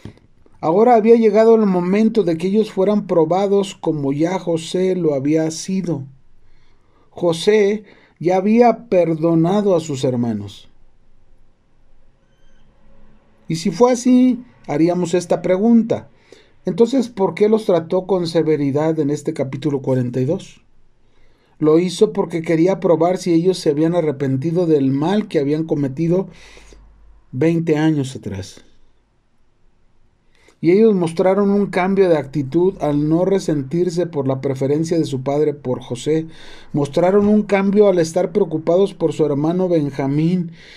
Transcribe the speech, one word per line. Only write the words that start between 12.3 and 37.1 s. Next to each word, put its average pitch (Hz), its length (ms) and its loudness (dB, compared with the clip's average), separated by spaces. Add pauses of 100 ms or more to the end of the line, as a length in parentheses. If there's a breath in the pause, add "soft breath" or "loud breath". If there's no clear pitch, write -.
Y 160 100 -4
si 202 120 -4
fue 240 220 2
así, 254 520 2 (220 loud breath)
haríamos 170 480 0
esta 175 300 -2
pregunta. 202 680 0 (560 soft breath)
Entonces, 233 420 0
¿por 185 260 -4
qué 208 140 0
los 214 160 0
trató 180 440 -2
con 180 200 -2
severidad 156 720 -2
en 139 100 -2
este 147 240 -6
capítulo 135 480 -4
cuarenta 127 380 -2
y 131 60 -2
dos? - 400 -8 (920)
Lo 156 200 4
hizo 185 320 0
porque 180 300 -4
quería 170 400 0
probar 175 360 2
si 175 140 -4
ellos 175 260 2
se 165 120 -2
habían 160 260 0
arrepentido 151 680 -2
del 139 260 2
mal 185 380 -2
que 160 100 -2
habían 151 240 -2
cometido 160 640 -2 (1040 loud breath)
veinte 165 460 0
años 151 400 0
atrás. - 480 -12 (1900 soft breath)
Y 160 120 2
ellos 214 220 6
mostraron 190 580 0
un 202 160 0
cambio 190 420 0
de 160 80 4
actitud 147 640 -2
al 147 260 0
no 165 160 2
resentirse 175 840 -2
por 143 220 -4
la 131 140 -4
preferencia 147 560 -2
de 156 80 0
su 131 180 -6
padre 143 300 0
por 127 280 -6
José. 156 440 -4 (480 loud breath)
Mostraron 175 560 2